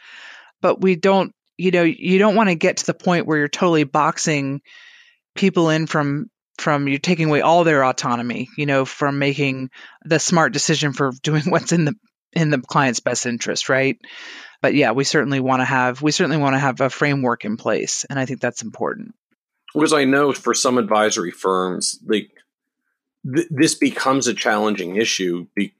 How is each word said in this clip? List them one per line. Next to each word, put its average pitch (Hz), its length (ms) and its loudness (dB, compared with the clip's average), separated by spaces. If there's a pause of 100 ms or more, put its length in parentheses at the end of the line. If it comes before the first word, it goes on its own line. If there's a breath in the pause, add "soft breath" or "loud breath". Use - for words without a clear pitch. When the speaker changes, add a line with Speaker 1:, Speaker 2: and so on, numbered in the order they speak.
(640 loud breath)
Speaker 1:
But 180 180 2
we 190 140 4
don't, 190 360 2 (280)
you 180 100 2
know, 175 140 2
you 175 340 2
don't 208 160 4
wanna 196 220 4
get 180 220 0
to - 100 -6
the 165 80 -2
point 175 320 0
where 156 100 0
you're 147 120 0
totally 165 340 2
boxing 143 800 -2 (720 loud breath)
people 180 340 2
in 156 160 0
from, 147 460 -2 (280)
from 143 280 0
you're 139 120 0
taking 160 300 0
away 147 120 2
all 170 220 4
their 151 200 4
autonomy, 120 640 -2 (100)
you 147 100 -2
know, 135 180 2
from 139 320 -4
making 139 540 -2 (340 loud breath)
the 156 140 2
smart 156 340 2
decision 143 400 0
for 135 240 0
<laughs> - 60 -20
doing 151 220 0
what's 165 260 0
in 170 140 4
the, 139 100 0 (360)
in 160 200 0
the 139 80 0
client's 127 400 0
best - 260 -4
interest, 117 440 -4
right? 135 280 0 (640 loud breath)
But 131 140 0
yeah, 135 160 4
we 131 120 0
certainly 139 360 0
wanna 131 260 0
have, 127 380 0
we 151 80 2
certainly 160 260 0
wanna 139 220 2
have 131 200 -2
a 135 120 0
framework 139 520 0
in 107 140 -4
place, - 500 -4
and 139 120 -6
I 131 60 -2
think 127 140 -8
that's 120 220 -6
important. 87 540 -8 (580)
Speaker 2:
Because 151 200 2
I 143 120 2
know 139 260 2
for 123 220 -2
some 127 240 0
advisory 107 540 0
firms, 92 720 -2
like, 104 240 -2 (1080)
th-, 170 140 0
this 123 240 0
becomes 135 540 0
a 113 80 -2
challenging 104 600 -2
issue. 90 600 -2
Be-, 98 240 -4